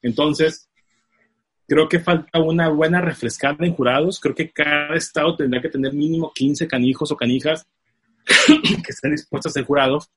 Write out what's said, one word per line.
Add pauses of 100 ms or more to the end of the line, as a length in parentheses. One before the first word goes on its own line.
Entonces, (960)
creo
que
falta
una
buena
refrescada
en
jurados.
Creo
que
cada
estado
tendrá
que
tener
mínimo
quince
canijos
o
canijas (580)
<clears throat>
que
estén
dispuestos
a
ser
jurados